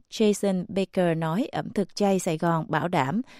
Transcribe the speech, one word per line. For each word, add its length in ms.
Jason 580
Baker 500
nói 340
ẩm 180
thực 240
chay 240
Sài 200
Gòn 300
bảo 200
đảm 340